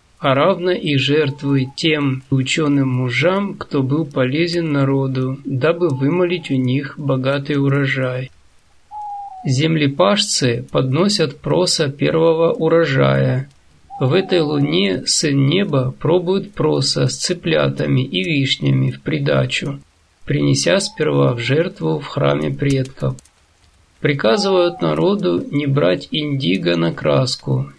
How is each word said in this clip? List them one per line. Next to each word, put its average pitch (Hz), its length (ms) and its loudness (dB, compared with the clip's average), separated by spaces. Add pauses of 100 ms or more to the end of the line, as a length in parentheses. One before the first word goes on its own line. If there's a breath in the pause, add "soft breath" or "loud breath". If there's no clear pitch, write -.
(180)
а 139 160 2
равно 175 360 2
и 156 260 -2
жертвы 139 800 0
тем 143 540 0
учёным 139 580 0
мужам, 143 640 0
кто - 280 -4
был 143 240 0
полезен 156 640 -2
народу, 135 720 0
дабы 160 460 0
вымолить 165 600 0
у 139 40 0
них 131 440 -2
богатый 139 580 -2
урожай. 135 720 -2 (1120)
Землепашцы 147 1300 0
подносят 147 680 0
проса 160 500 0
первого 160 640 2
урожая. 135 960 2 (500)
В 135 140 2
этой 185 260 2
луне 151 680 0
сын 139 400 2
неба 139 540 2
пробует 180 540 0
проса 147 520 0
с 127 120 -2
цыплятами 143 840 0
и 180 240 -2
вишнями 135 640 0
в - 120 -10
придачу, 139 760 -2 (460)
принеся 143 560 2
сперва 139 540 0
в 117 40 -6
жертву 156 600 -2
в 139 60 -14
храме 147 440 0
предков. 135 680 -2 (840)
Приказывают 180 840 2
народу 170 680 0
не 143 160 -2
брать 151 440 0
индиго 156 640 0
на 165 160 0
краску, 127 880 -2